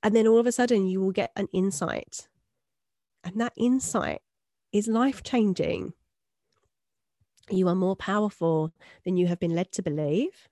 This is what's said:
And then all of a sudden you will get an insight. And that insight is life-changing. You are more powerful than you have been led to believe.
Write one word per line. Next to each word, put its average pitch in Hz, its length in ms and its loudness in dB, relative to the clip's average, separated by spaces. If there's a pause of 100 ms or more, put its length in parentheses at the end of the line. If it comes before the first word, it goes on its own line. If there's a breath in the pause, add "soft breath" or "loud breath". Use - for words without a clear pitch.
And 208 140 2
then 226 120 6
all 226 100 8
of 233 100 4
a 247 60 0
sudden 240 340 2
you 185 140 -2
will 190 100 0
get 185 240 -2
an 202 160 -4
insight. - 760 -4 (960)
And 190 160 -6
that 240 160 -4
insight 247 640 0 (500)
is 208 160 0
life-changing. 220 1040 0 (1600)
You 185 180 2
are 175 80 2
more 185 220 0
powerful 165 720 -2 (320 loud breath)
than 180 140 0
you 180 100 2
have 170 120 -2
been 170 160 -2
led 175 180 -4
to 190 100 -6
believe. 156 680 -2